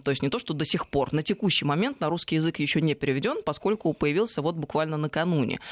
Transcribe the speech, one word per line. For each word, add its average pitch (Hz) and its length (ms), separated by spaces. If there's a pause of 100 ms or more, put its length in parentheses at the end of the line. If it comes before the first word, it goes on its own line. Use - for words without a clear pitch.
то 143 60
есть 135 120
не 139 60
то, 185 100
что - 140
до 151 140
сих - 220
пор, 135 240
на 151 100
текущий 190 420
момент 185 360
на 151 100
русский 165 260
язык 160 220
ещё 151 220
не 156 140
переведён, 170 480
поскольку 175 520
появился 156 480
вот 165 140
буквально 156 400
накануне. 151 640 (120)